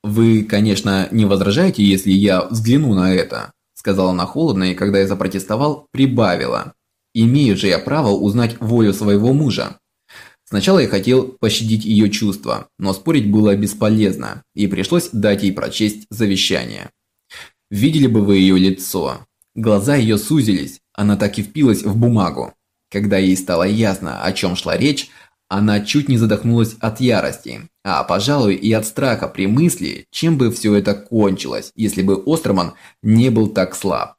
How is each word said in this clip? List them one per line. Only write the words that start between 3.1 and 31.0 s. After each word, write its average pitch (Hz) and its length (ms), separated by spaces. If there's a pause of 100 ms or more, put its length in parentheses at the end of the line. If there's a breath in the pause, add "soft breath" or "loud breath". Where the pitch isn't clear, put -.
это?" 60 380 (220)
сказала 95 360
она 90 160
холодно, 120 380
и 90 100
когда 98 260
я 98 80
запротестовал, 98 800
прибавила: 90 840 (400)
"Имею 117 420
же 101 100
я 87 140
право 143 300
узнать 113 500
волю 113 320
своего 104 400
мужа". 139 460 (680 loud breath)
Сначала 135 360
я 123 80
хотел 123 400 (120)
пощадить 110 440
ее 107 240
чувства, 101 600 (100)
но 95 140
спорить 120 380
было 107 260
бесполезно, 101 880 (100)
и 101 140
пришлось 165 420
дать 104 320
ей 98 100
прочесть - 580
завещание. 87 800 (800 loud breath)
Видели 135 360
бы 113 140
вы 101 160
ее 95 200
лицо. 92 680 (280)
Глаза 113 420
ее 110 220
сузились, 107 600 (120)
она 104 240
так 101 220
и 104 40
впилась 120 400
в 101 140
бумагу. 98 580 (360)
Когда 101 260
ей 95 200
стало 87 260
ясно, 95 600
о 92 100
чем - 220
шла - 220
речь, 139 320 (400 loud breath)
она 104 320
чуть 139 280
не 123 100
задохнулась 113 600
от 113 200
ярости, 87 600 (220)
а, 80 200
пожалуй, 104 500
и - 180
от 107 140
страха 127 420
при 95 180
мысли, 123 640
чем 160 260
бы 123 140
все 104 240
это 101 200
кончилось, 95 800